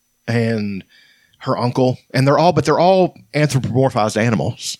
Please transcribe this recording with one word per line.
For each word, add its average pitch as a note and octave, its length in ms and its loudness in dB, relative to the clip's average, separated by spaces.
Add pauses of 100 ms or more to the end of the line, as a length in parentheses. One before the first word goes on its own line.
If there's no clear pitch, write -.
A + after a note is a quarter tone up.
(280)
and A2+ 560 -2 (540)
her - 200 -4
uncle. B2 400 0 (160)
And C3 120 2
they're C#3+ 120 4
all, E3+ 140 2
but D3 120 -2
they're D3 140 0
all F#3 380 2 (180)
anthropomorphized B2 840 0
animals. A2 640 -2